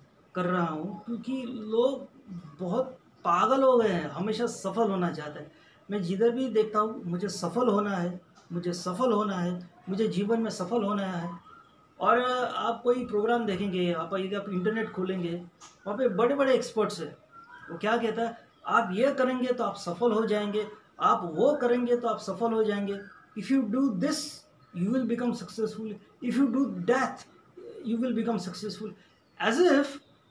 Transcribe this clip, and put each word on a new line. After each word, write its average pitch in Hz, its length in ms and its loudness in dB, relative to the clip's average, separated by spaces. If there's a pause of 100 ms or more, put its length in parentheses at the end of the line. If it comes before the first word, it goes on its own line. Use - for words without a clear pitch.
(360)
कर 180 100 0
रहा 180 200 2
हूँ, 160 400 -6
क्योंकि 247 400 -6
लोग 233 640 0 (500)
बहुत 202 260 -2 (380)
पागल 214 400 4
हो 254 140 8
गए 220 120 4
हैं, 156 200 -2
हमेशा 208 380 -2
सफल 196 440 -2
होना 175 200 0
चाहते 151 280 -10
हैं। - 120 -16 (400)
मैं 202 120 -2
जिधर 196 260 2
भी 254 200 0
देखता 214 300 2
हूँ, 220 240 0
मुझे 180 260 -4
सफल 233 380 -2
होना 208 220 2
है, 180 320 -4 (300)
मुझे 175 220 -4
सफल 190 380 -2
होना 202 260 0
है, 180 320 -4 (200)
मुझे 202 180 0
जीवन 202 340 0
में 220 100 -2
सफल 202 320 -2
होना 196 220 -2
है। 175 340 -6 (600)
और, 220 200 4
अ, 247 360 0
आप 226 280 -2
कोई 247 220 2
प्रोग्राम 220 400 2
देखेंगे, 180 480 0
आप 165 200 -4
यदि 190 220 -2
आप 202 140 -6
इंटरनेट 214 420 0
खोलेंगे, 180 540 -4 (420)
वहाँ 208 100 -4
पे 254 100 4
बड़े-बड़े 254 480 4
एक्सपर्ट्स 202 440 0
हैं, 175 180 -10 (540)
वो 170 60 -8
क्या 220 200 0
कहता 226 240 -2
है, - 260 -6 (180)
"आप 190 260 2
ये 254 220 4
करेंगे 254 400 0
तो 233 100 -2
आप - 120 -2
सफल 214 360 0
हो 220 140 4
जाएंगे, 208 420 0 (320)
आप 185 240 4
वो 190 320 4
करेंगे 240 420 2
तो 233 100 -4
आप 208 120 0
सफल 226 340 -2
हो 220 100 4
जाएंगे। 202 380 -2 (380)
If 180 120 -8
you 269 120 4
do 226 260 0
this, 202 280 0 (600)
you 185 160 0
will 254 140 2
become 240 260 0
successful। 220 600 -6 (320)
If 247 140 2
you 277 80 6
do 254 180 0
that, 208 600 0 (640)
you 226 100 0
will 233 240 0
become 226 160 0 (100)
successful।" 202 400 -8 (580)
As 302 240 6
if 277 140 6 (460)